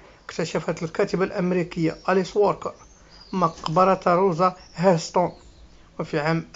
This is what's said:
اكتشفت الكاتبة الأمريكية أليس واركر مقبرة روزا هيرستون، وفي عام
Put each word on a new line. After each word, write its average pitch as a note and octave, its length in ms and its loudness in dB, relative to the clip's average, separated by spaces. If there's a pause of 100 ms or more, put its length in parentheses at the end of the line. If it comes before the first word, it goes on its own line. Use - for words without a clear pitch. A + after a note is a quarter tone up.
(260)
اكتشفت E3 580 -6
الكاتبة F#3+ 420 0
الأمريكية F3+ 720 -2 (120)
أليس F#3+ 280 0
واركر F#3+ 360 0 (600)
مقبرة F#3 760 2
روزا F3+ 480 2 (200)
هيرستون، F3 560 2 (680)
وفي D#3+ 200 -4
عام D#3+ 260 0 (100)